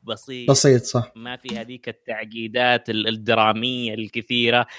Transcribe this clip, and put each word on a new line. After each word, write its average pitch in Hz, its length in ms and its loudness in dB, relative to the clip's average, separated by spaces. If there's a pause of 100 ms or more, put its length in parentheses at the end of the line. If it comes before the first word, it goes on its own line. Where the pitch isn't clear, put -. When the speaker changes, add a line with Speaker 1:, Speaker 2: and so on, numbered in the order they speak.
Speaker 1:
بسيط. 120 480 -4
Speaker 2:
بسيط، 135 320 6
صح. - 340 -4
Speaker 1:
ما 120 200 -12
في 123 220 -10
هذيك 120 300 -14
التعقيدات 113 1000 -2
ال-، 107 180 -2
الدرامية 113 840 0
الكثيرة. 117 720 0 (120)